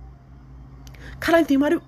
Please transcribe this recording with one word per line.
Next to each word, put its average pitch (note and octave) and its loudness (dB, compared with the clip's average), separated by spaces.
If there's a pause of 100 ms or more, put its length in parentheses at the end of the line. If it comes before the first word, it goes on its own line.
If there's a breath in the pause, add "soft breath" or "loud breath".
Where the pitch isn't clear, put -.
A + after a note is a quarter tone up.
(1200 loud breath)
caralho, E4 4
tem C#4 2
Mario D4+ 2